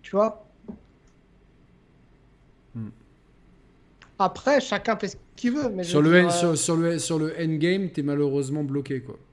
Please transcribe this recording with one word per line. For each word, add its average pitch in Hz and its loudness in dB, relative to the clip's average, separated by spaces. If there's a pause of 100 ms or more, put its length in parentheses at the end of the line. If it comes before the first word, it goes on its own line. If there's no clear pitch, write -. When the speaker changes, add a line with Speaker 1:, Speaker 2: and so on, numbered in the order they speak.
Speaker 1:
tu - -6
vois. 214 0 (2250)
Speaker 2:
Hmm. 110 -10 (1300)
Speaker 1:
Après, 247 2
chacun 208 -2
fait 196 -6
ce - -12 (200)
qu'il 240 -2
veut, 285 -2
mais 185 -4
je 170 -8
Speaker 2:
Sur 156 4
Speaker 1:
veux 156 6
Speaker 2:
le 175 8
Speaker 1:
dire, 180 4
Speaker 2:
en-, 175 2
Speaker 1:
euh, 170 2
Speaker 2:
sur, - -2
sur 165 0
le, 170 0
sur 160 -2
le 156 -2
endgame, 170 0
t'es 151 -6
malheureusement 143 0
bloqué, 135 -4
quoi. - -16 (160)